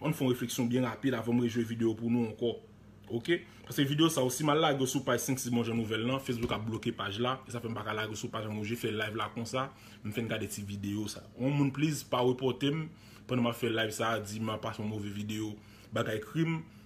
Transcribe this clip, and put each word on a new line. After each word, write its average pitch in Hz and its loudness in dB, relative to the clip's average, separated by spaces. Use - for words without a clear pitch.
an 160 2
fè 143 0
yon 127 6
refleksyon 120 0
byen 127 4
rapid 117 0
avan 117 2
m 123 4
rejouye 113 2
videyo 113 2
pou 117 -2
nou 120 4
ankò. 110 0
Ok? 117 -2
Paske 139 2
videyo 147 4
sa 143 2
osi, 127 -2
m 151 4
a 147 6
lage 135 4
sou 131 0
paj 123 4
senk 131 0
sis 120 -2
Bon 117 4
Jan 117 0
Nouvèl 110 0
lan, 135 2
Facebook 117 0
a - -4
bloke 110 -2
paj 101 -4
la, 127 2
e 113 -10
sa 117 -6
fè 113 -4
m 110 -4
pa 104 -6
ka 107 -2
lage 107 -4
sou - -6
paj 110 -4
an, 107 -4
jè 117 -2
fè 113 -2
live 107 -2
la 104 -2
konsa, 131 -2
m 107 -6
fè 117 -2
n 113 -4
gade 104 -2
ti 104 -8
videyo 101 -2
sa. - -14
On 131 2
moun, 143 4
please, 147 0
pa 123 2
repote 127 2
m, 160 -2
pandan 123 2
m 120 4
a - -8
fè 117 0
live 110 0
sa, 113 0
di 104 -6
m 110 -2
a 107 -4
pa 110 -4
fè 110 -6
yon 104 -2
move 104 -4
videyo, 107 -4
bagay 113 0
krim, 160 0